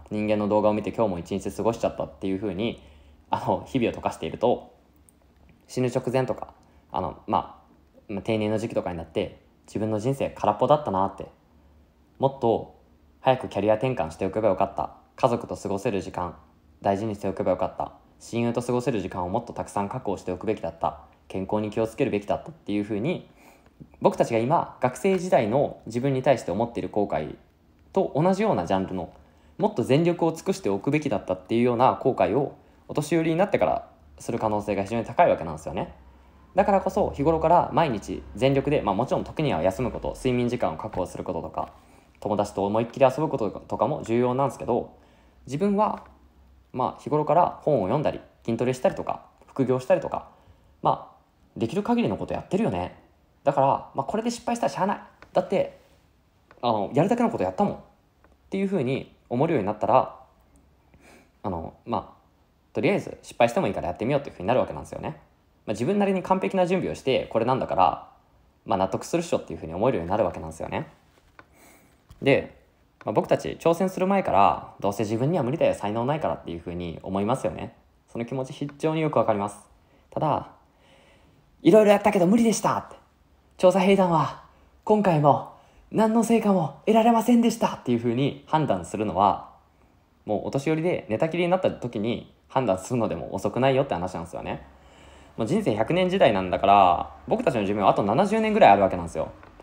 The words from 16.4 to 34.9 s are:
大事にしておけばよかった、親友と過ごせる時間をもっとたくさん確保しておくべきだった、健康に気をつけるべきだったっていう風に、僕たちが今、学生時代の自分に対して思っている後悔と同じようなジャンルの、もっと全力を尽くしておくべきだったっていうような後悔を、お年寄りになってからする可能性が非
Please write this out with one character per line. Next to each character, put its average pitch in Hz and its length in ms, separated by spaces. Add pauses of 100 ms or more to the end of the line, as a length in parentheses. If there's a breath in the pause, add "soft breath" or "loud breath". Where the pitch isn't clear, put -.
大 98 160
事 110 80
に 107 80
し 101 40
て 101 100
お 92 40
け - 120
ば 95 80
よ 90 40
か 90 100
っ - 100
た、 - 160 (260)
親 117 240
友 117 100
と 120 100
過 123 100
ご 123 80
せ 120 100
る 107 100
時 92 80
間 92 160
を 90 40
も 98 100
っ 120 60
と - 80
た 90 120
く - 40
さ - 140
ん 101 60
確 123 220
保 90 60
し - 80
て 90 80
お 90 40
く 98 100
べ 107 100
き - 60
だ - 80
っ - 80
た、 - 240 (260)
健 95 220
康 107 120
に 107 80
気 113 100
を 110 60
つ - 80
け 143 100
る 110 60
べ 101 100
き - 60
だ 92 80
っ - 80
た - 80
っ - 20
て - 200
い 104 80
う - 20
風 104 160
に、 139 320 (720 soft breath)
僕 196 140
た 165 100
ち 117 80
が 113 60
今、 143 400
学 - 160
生 190 220
時 175 120
代 139 160
の 127 400
自 113 140
分 139 120
に 131 100
対 135 160
し - 40
て - 80
思 104 140
っ 117 60
て 95 100
い - 20
る 92 60
後 104 180
悔 76 300 (560)
と - 220
同 180 200
じ 190 80
よ 214 100
う - 40
な 87 100
ジ 98 80
ャ 95 40
ン 95 80
ル 90 80
の、 90 180 (440 soft breath)
も 196 120
っ 208 60
と 117 100
全 143 200
力 170 220
を 165 60
尽 - 140
く 196 60
し - 80
て - 80
お 98 120
く - 100
べ 151 100
き 147 80
だ 104 100
っ - 60
た 92 100
っ - 60
て - 140
い 117 60
う - 20
よ 123 120
う - 20
な 123 180
後 - 180
悔 95 240
を、 - 200 (320 soft breath)
お 160 60
年 151 200
寄 160 80
り 160 80
に 160 60
な 196 100
っ - 40
て - 80
か - 60
ら - 240 (300)
す - 120
る 113 80
可 110 120
能 104 100
性 104 140
が 98 80
非 98 80